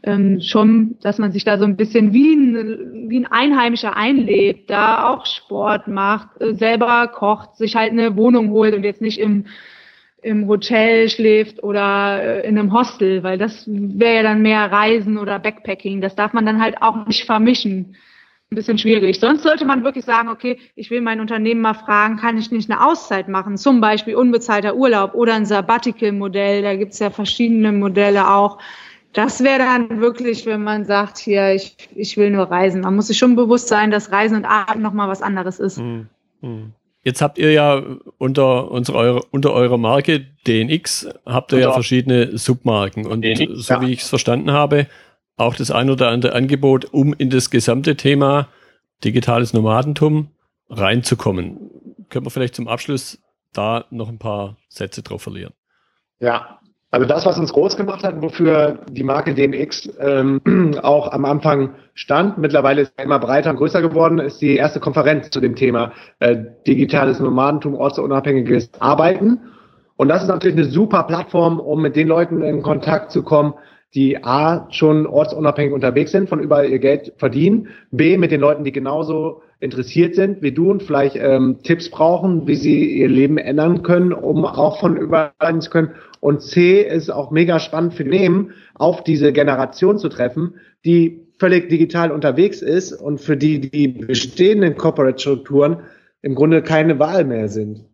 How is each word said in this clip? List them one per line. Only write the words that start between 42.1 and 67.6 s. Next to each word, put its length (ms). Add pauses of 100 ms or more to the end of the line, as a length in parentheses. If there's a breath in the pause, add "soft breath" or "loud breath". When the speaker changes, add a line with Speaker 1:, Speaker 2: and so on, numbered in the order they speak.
Speaker 2:
Submarken. 720
Und 160
Speaker 3:
D 100
N 80
X, 260
Speaker 2:
so 80
Speaker 3:
ja. 60
Speaker 2:
wie 120
ich's 160
verstanden 440
habe, 340 (500 soft breath)
auch 180
das 160
ein 200
oder 180
andere 260
Angebot, 580
um 240
in 120
das 220
gesamte 460
Thema 520 (540 soft breath)
digitales 500
Nomadentum 760 (420)
reinzukommen. 880 (500)
Können 180
wir 40
vielleicht 240
zum 140
Abschluss 500 (340)
da 380
noch 180
ein 100
paar 380 (120)
Sätze 340
drauf 200
verlieren? 300 (680)
Speaker 3:
Ja, 400 (300)
also 160
das, 180
was 140
uns 160
groß 240
gemacht 260
hat, 160
wofür 600 (100)
die 120
Marke 300
D 120
N 100
X, 340 (100)
ähm, 460
<clears throat> 380
auch 280
am 140
Anfang 500 (200 loud breath)
stand, 420
mittlerweile 460
ist 160
er 80
immer 120
breiter 300
und 80
größer 240
geworden, 380
ist 240
die 140
erste 220
Konferenz 520
zu 100
dem 160
Thema, 360 (280 loud breath)
äh, 160 (300)
digitales 520
Nomadentum, 560